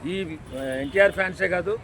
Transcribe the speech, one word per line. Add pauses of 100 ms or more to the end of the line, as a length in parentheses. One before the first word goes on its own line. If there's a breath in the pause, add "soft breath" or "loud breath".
ఈ, (220)
ఆ,
ఎన్టీఆర్
ఫ్యాన్సే
కాదు